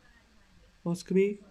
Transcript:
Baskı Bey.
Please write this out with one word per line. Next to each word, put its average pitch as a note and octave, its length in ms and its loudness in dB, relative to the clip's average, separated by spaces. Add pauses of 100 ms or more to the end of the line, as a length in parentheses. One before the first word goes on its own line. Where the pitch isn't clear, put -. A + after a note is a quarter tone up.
(840)
Baskı F3 300 -4
Bey. G3+ 360 2